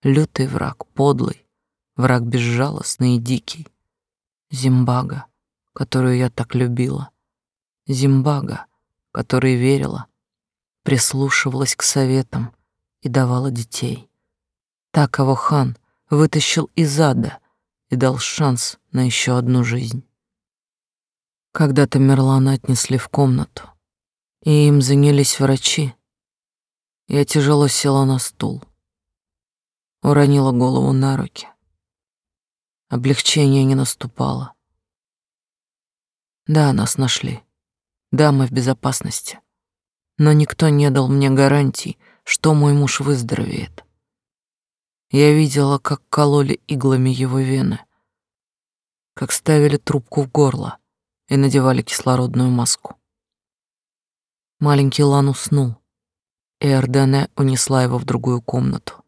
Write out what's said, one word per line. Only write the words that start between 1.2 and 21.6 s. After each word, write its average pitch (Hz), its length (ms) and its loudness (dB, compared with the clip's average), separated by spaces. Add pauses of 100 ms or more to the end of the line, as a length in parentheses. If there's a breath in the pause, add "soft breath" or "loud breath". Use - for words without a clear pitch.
враг 123 280 0
безжалостный 123 920 -2
и 120 40 0
дикий. 127 480 -8 (840)
Зимбага, 127 760 0 (480)
которую 127 440 -2
я 127 120 0
так - 260 -8
любила. 127 540 -2 (760)
Зимбага, 135 800 0 (460)
которой 127 440 -2
верила, 135 520 -2 (760)
прислушивалась 135 920 -2
к - 80 -10
советам 131 720 -2 (460)
и - 80 -6
давала 127 420 0
детей. 123 580 -8 (840)
Та, 147 160 2
кого 135 280 0
Хан 127 420 -2 (320)
вытащил 151 680 0
из 147 240 0
ада 131 400 0 (500)
и 135 60 -4
дал 127 220 0
шанс 127 640 -4 (120)
на 127 140 0
ещё 123 300 -2
одну 123 280 0
жизнь. 120 400 -6 (1500)
Когда-то 143 480 0